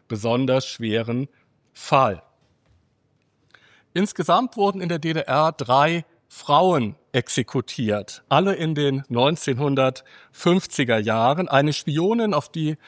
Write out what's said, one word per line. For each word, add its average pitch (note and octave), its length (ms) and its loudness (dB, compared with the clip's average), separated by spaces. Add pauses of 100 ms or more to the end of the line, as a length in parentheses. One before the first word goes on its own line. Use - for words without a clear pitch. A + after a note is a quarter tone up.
besonders B2 580 0
schweren A#2 640 -4 (460)
Fall. B2 480 0 (1700)
Insgesamt F#3+ 680 0
wurden G3 240 0
in E3+ 80 -4
der E3+ 80 -2
D D#3+ 160 -4
D D#3+ 60 -2
R D3+ 320 2
drei D3 520 2 (240)
Frauen D3 680 0 (160)
exekutiert, A#2 1160 -4
alle F#3 260 2
in D#3+ 200 -2
den C#3 340 0
neunzehnhundertfünfziger C3+ 1900 0
Jahren. A2+ 500 0
Eine C#3+ 240 2
Spionin, G3 640 0
auf - 160 -4
die D#3 260 -4 (120)